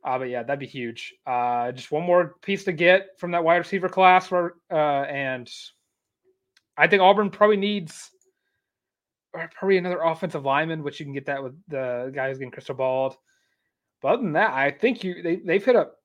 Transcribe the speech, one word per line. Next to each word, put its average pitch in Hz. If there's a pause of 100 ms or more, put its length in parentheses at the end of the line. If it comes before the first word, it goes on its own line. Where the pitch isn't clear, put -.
Uh, 131
but 127
yeah, 123
that'd 139
be 139
huge. 117 (140)
Uh, 120
just 127
one 160
more 175
piece 196
to 190
get 180 (100)
from 175
that 170
wide 170
receiver 175
class, 185
where, 175 (160)
uh, 147
and 135 (1300)
I 151
think 190
Auburn 196
probably 208
needs, 196 (1300)
or 165
probably 190
another 175
offensive 160
lineman, 156
which 143
you 156
can 139
get 139
that 139
with 131 (140)
the 131
guy 135
who's 135
getting 131
crystal -
balled. 131 (840)
But 139
other 247
than 165
that, 190
I 135
think 226
you, 175
they, 170
they've 190
hit 247
up 170